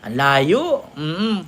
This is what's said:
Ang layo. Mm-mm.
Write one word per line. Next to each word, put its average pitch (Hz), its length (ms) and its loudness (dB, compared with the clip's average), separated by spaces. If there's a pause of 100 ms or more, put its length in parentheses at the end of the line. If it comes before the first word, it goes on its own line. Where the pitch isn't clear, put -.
Ang 113 80 -8
layo. 139 800 2
Mm-mm. 180 520 -4